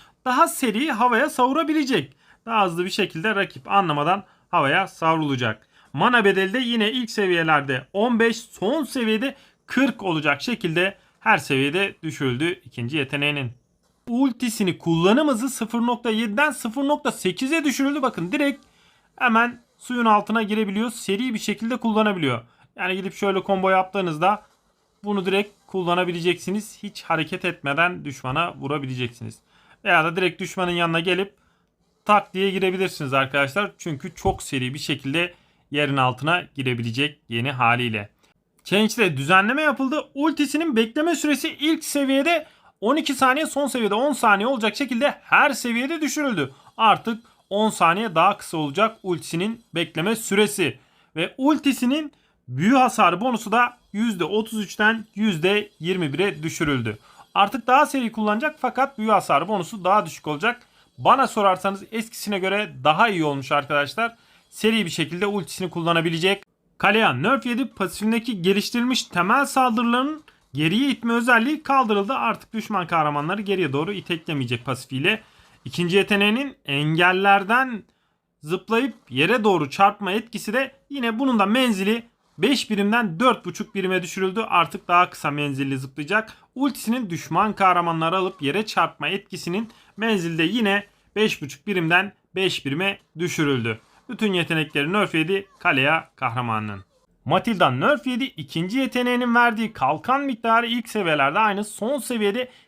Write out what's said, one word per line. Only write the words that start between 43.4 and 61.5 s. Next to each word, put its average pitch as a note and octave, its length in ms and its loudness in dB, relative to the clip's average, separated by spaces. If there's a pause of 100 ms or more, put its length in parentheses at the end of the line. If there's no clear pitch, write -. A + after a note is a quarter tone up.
son C#4+ 200 -2
seviyede A3+ 280 0
on C4+ 180 2
saniye G#3 340 2
olacak A3 300 0
şekilde C4 460 -2
her B3 280 4
seviyede B3+ 500 -4
düşürüldü. B3+ 540 -2 (220)
Artık A3 500 2 (240)
on G#3+ 200 0
saniye F#3 440 0
daha F#3 220 4
kısa - 200 -10
olacak E3+ 460 0
ultisinin F#3 640 -4 (100)
bekleme E3 420 -2
süresi. G3 640 0 (380)
Ve E3+ 200 -4
ultisinin C#4 760 0 (360)
büyü D#3 260 2
hasarı A3 460 4
bonusu A#3 320 -2
da A#3+ 260 2 (140)
yüzde G3+ 320 -2
otuz G#3+ 360 -2
üçten G#3+ 540 0
yüzde G3+ 640 0
yirmi E3 340 -2
bire D#3+ 300 -2
düşürüldü. C#3+ 560 -2 (360)
Artık G3 320 2
daha C#4 200 6
seri B3+ 260 -2
kullanacak A3 460 -2
fakat C4 400 -2
büyü A3 120 -2
hasarı E3+ 380 2
bonusu F#3+ 360 -4
daha G3 220 4
düşük - 200 -14
olacak. E3 400 -4 (320)
Bana A3+ 280 6
sorarsanız G3 640 0